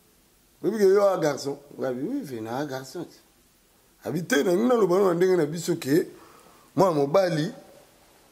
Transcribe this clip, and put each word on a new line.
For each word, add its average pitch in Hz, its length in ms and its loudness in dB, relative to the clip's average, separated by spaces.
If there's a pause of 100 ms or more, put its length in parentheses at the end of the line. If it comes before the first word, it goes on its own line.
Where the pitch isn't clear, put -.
(640)
oyebi 208 140 -2
ke 208 60 2
yo 196 240 6
a 185 120 2
garçon?" 143 400 -2 (180)
Nga 127 160 -4
bi, 131 140 -6
"Oui, 277 140 -6
vie 131 200 -10
na 113 160 -8
a 147 80 -4
garçon." 135 400 -10 (960)
Abi 151 220 -6
te, 254 160 2
na 180 100 0
nini 208 160 2
naloba 202 300 2
na 190 160 2
ndenge 180 240 2
na 160 80 2
biso 165 300 -4
ke, 156 320 0 (680)
mwana 180 160 4
mobali, 160 600 0 (800)